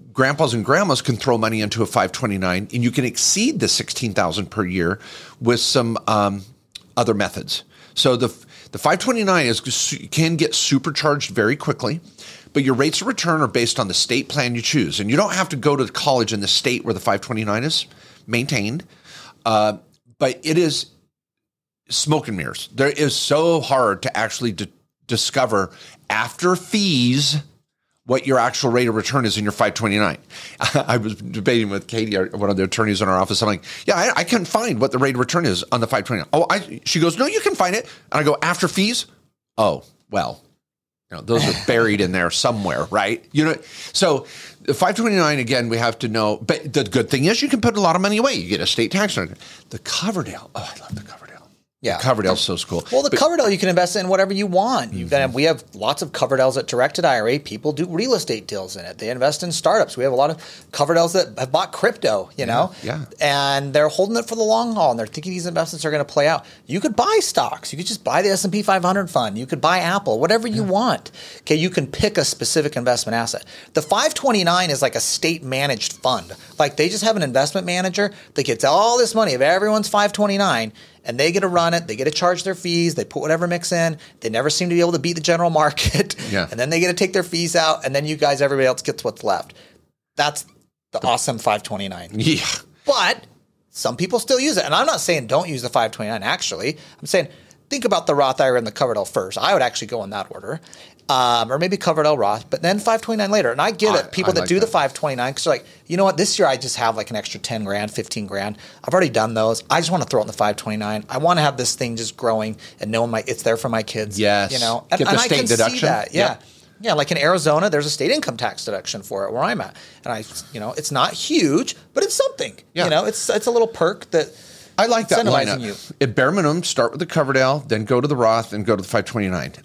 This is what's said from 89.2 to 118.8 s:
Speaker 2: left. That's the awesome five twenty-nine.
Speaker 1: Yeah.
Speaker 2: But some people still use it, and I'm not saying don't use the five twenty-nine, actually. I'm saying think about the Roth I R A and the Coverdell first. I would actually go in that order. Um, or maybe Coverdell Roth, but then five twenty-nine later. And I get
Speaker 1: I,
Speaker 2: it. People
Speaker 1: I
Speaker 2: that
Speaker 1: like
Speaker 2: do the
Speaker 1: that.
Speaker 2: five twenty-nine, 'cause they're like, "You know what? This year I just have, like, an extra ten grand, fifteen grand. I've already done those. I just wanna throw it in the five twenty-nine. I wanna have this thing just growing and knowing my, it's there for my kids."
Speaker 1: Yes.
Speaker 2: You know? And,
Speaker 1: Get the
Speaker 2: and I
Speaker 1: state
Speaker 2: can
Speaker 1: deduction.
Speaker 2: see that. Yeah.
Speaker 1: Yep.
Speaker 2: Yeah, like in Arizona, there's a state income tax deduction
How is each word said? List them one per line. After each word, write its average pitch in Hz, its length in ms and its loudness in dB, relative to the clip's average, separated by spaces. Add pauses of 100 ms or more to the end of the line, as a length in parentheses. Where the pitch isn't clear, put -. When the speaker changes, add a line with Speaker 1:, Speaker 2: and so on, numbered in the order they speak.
Speaker 2:
left. 98 320 -2 (640)
That's 147 300 -2 (460)
the 113 140 -4
awesome 120 320 0
five 107 240 0
twenty-nine. 95 520 -10
Speaker 1:
Yeah. 143 300 2 (420)
Speaker 2:
But 233 380 2 (460)
some - 260 -4
people 185 220 0
still 254 220 2
use 277 160 0
it, - 80 0
and 139 100 -2
I'm 226 120 4
not 294 140 0
saying 151 260 0
don't 160 220 0
use 135 140 -6
the 123 60 -6
five 117 240 2
twenty-nine, 107 300 -6
actually. 135 560 -4 (200)
I'm 147 80 -16
saying 160 220 2 (400)
think 262 160 -4
about 190 220 0
the 156 80 2
Roth 139 260 2
I 135 80 6
R 127 60 4
A 123 40 4
and 117 80 -2
the 104 60 -8
Coverdell 110 340 0
first. 95 320 -4
I 147 140 2
would 165 100 4
actually 117 260 -2
go 113 160 -6
in 98 60 -10
that 101 200 -8
order. 120 300 -10 (480)
Um, 120 440 4
or 139 80 0
maybe 185 160 0
Coverdell 151 420 2
Roth, 107 320 0
but - 120 -4
then 196 180 2
five 226 200 2
twenty-nine 214 300 -2
later. 175 220 2
And 131 80 -2
I 190 100 2
get 208 240 2
Speaker 1:
I, 160 60 4
Speaker 2:
it. - 120 -6
People 185 200 0
Speaker 1:
I - 20 2
Speaker 2:
that 165 60 0
Speaker 1:
like 180 80 -2
Speaker 2:
do 175 80 4
the 196 100 2
Speaker 1:
that. 220 60 -4
Speaker 2:
five 147 200 2
twenty-nine, 131 420 -4
'cause - 100 -8
they're 160 100 4
like, - 120 -6 (200)
"You 170 100 -4
know 190 60 4
what? 190 140 4
This 185 200 0
year 175 120 4
I 131 80 2
just 123 220 -6
have, 113 180 2
like, 107 140 -6
an 117 60 -6
extra 104 220 -8
ten 110 240 -8
grand, 104 300 -4
fifteen 107 340 -8
grand. 98 320 -6 (240)
I've 127 100 -6
already 175 180 2
done 113 240 0
those. 110 360 0
I 147 80 2
just 170 140 -2
wanna 160 120 0
throw - 160 -2
it 107 40 0
in - 20 -14
the 110 60 -10
five 104 240 0
twenty-nine. 107 520 -6
I 123 100 -4
wanna 165 240 2
have 139 160 0
this 123 180 -2
thing 120 180 -4
just 113 220 -8
growing 110 400 -2 (240)
and 107 100 -6
knowing 113 220 0
my, 110 160 -2
it's 120 160 -4
there 117 120 2
for 127 120 -4
my 113 160 0
kids." 107 340 -6
Speaker 1:
Yes. 101 340 4
Speaker 2:
You 127 60 -4
know? 117 320 -2
And, - 80 2
Speaker 1:
Get 139 60 4
the 190 80 2
Speaker 2:
and 196 80 4
I 247 60 2
Speaker 1:
state 160 120 2
Speaker 2:
can - 80 0
Speaker 1:
deduction. 117 320 2
Speaker 2:
see 220 80 0
that. 117 260 0
Yeah. 180 180 2
Speaker 1:
Yep. - 120 -10 (380)
Speaker 2:
Yeah, 214 140 0
like 147 180 0
in 160 60 -2
Arizona, 156 520 2
there's 147 160 0
a 147 40 -4
state 147 200 -2
income 269 260 -2
tax 110 280 -6
deduction 101 380 -8